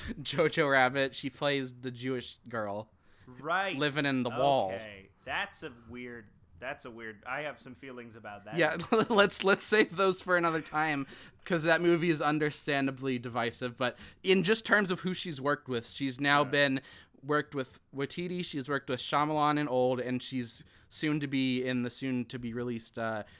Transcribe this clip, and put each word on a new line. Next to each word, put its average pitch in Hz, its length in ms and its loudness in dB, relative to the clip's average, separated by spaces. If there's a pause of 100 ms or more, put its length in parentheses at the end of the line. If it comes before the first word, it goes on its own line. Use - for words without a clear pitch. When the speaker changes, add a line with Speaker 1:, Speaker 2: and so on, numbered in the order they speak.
(200)
Speaker 1:
Jojo 151 500 2
Rabbit. 135 440 4
She 135 160 -6
plays 139 500 -2
the 127 100 -6
Jewish 123 480 -6 (100)
girl 107 420 -6 (500)
Speaker 2:
Right. 175 360 -2
Speaker 1:
living 143 280 2
in 131 200 2
the 123 60 0
wall. 131 420 2
Speaker 2:
Okay. 104 360 -12 (160)
That's 170 380 -6
a 151 80 -10 (180)
weird, 120 380 -12 (340)
that's 135 240 -10
a 127 60 -12
weird, 110 360 -14
I 135 160 -6
have 139 180 -8
some 127 140 -16
feelings 120 420 -16
about 104 300 -14
that. 107 100 -8
Speaker 1:
Yeah, 160 200 2 (160)
<laughs> 214 160 4
let's, 202 360 4
let's 196 220 4
save 208 300 2
those 190 240 2
for 180 160 2
another 160 240 2
time, 151 460 -2 (380)
'cause 165 200 0
that 165 160 6
movie 170 300 4
is 151 120 2
understandably 139 960 0
divisive, 120 580 -4
but 123 200 -2 (260)
in 185 200 6
just 208 240 2
terms 202 240 4
of 180 100 -2
who 185 140 -2
she's 151 260 -6
worked 143 280 -2
with, 117 200 -4
she's 131 320 -6
now 143 220 6
Speaker 2:
Yeah. 131 80 0
Speaker 1:
been 139 300 4 (440)
worked 147 300 -2
with 131 240 -6 (160)
Waititi, 175 500 -4
she's 139 240 -6
worked 139 220 -4
with 123 100 -2
Shyamalan 147 580 2
in 147 100 0
Old, 127 320 2
and 123 200 -2
she's 120 440 -6 (240)
soon 151 320 -2
to 143 80 -4
be 131 360 0
in 127 200 0
the 120 60 -4
soon 127 360 -4
to 131 120 -10
be 120 140 -8
released, 120 460 -6
uh, 110 240 -4 (180)